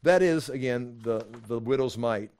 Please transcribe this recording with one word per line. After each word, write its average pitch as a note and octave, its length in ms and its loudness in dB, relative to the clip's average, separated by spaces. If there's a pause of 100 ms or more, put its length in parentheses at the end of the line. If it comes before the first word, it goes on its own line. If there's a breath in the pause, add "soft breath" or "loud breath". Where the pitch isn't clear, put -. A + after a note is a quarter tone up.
That F3 180 6
is, E3 280 2
again, B2 560 -4
the, A2+ 200 -2 (220)
the A#2 140 -4
widow's C3 360 0
mite. A2+ 440 -4